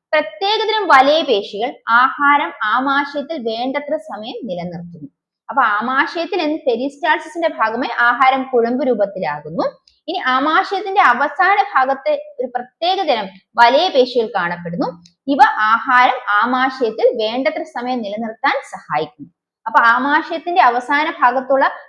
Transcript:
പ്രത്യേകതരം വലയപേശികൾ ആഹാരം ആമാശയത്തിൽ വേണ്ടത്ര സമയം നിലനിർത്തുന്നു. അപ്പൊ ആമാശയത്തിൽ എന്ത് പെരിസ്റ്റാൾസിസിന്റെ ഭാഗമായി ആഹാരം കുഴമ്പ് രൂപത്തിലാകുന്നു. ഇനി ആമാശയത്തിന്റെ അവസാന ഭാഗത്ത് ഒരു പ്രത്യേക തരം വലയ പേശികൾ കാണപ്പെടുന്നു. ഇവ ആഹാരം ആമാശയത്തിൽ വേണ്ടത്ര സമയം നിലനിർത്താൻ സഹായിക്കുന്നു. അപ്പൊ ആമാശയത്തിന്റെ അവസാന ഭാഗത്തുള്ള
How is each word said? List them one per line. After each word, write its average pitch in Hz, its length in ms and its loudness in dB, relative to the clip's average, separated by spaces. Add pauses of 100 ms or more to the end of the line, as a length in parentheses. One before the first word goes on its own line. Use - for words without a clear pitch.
(140)
പ്രത്യേകതരം 415 760 -2
വലയപേശികൾ 262 880 2 (140)
ആഹാരം 285 640 2 (100)
ആമാശയത്തിൽ 277 760 -2
വേണ്ടത്ര 262 580 -4
സമയം 254 500 -12
നിലനിർത്തുന്നു. 175 720 -10 (320)
അപ്പൊ 254 120 2
ആമാശയത്തിൽ 269 800 -2
എന്ത് 311 200 -2
പെരിസ്റ്റാൾസിസിന്റെ 302 840 -2
ഭാഗമായി 240 420 -2 (100)
ആഹാരം 262 540 2
കുഴമ്പ് 247 340 0
രൂപത്തിലാകുന്നു. 175 760 -4 (440)
ഇനി 349 200 -6
ആമാശയത്തിന്റെ 370 760 0
അവസാന 294 560 2 (180)
ഭാഗത്ത് 269 360 0 (280)
ഒരു 254 160 -4
പ്രത്യേക 339 460 -4
തരം 233 260 -2 (300)
വലയ 262 320 6
പേശികൾ 254 460 0
കാണപ്പെടുന്നു. 175 680 -4 (240)
ഇവ 277 160 0
ആഹാരം 233 1000 2
ആമാശയത്തിൽ 254 720 0
വേണ്ടത്ര 269 460 -2
സമയം 254 380 -6
നിലനിർത്താൻ 226 600 -4 (100)
സഹായിക്കുന്നു. 165 580 -6 (380)
അപ്പൊ 247 120 2
ആമാശയത്തിന്റെ 294 840 2
അവസാന 285 480 2
ഭാഗത്തുള്ള 262 600 2 (180)